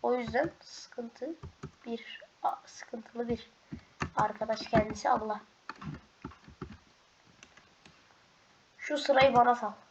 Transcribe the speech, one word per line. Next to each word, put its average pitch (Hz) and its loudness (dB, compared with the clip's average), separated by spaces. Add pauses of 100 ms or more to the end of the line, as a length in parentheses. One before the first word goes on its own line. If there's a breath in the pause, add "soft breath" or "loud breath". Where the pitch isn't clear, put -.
O 240 2
yüzden 247 0 (100)
sıkıntı - -12 (560)
bir, - -12 (200)
a, - -2 (120)
sıkıntılı - -10
bir 233 -4 (680 loud breath)
arkadaş 214 -2
kendisi, 214 2
Allah. 214 0 (3500)
Şu 294 -4
sırayı 269 6
bana 240 8
sal. 214 -4 (180)